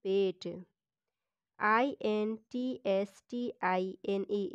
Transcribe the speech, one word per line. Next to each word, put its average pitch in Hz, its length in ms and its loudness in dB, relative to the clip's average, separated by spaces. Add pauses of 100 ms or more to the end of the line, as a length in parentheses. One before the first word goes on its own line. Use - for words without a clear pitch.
पेट, 190 480 0 (1120)
आई 233 300 4 (120)
एन 214 320 0 (180)
टी 247 100 -2 (240)
एस 196 440 0
टी 240 100 -4 (220)
आई 185 220 2 (240)
एन 196 220 0
ई 208 100 0 (140)